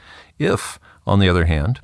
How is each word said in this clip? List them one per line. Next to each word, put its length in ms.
If, 400
on 140
the 80
other 160
hand, 400